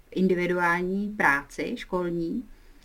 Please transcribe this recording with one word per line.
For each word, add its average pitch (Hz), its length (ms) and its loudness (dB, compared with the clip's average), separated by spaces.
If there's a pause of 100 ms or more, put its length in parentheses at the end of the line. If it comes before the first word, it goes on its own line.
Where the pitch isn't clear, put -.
(140)
individuální 180 920 2
práci 160 680 0
školní, 175 680 -4 (400)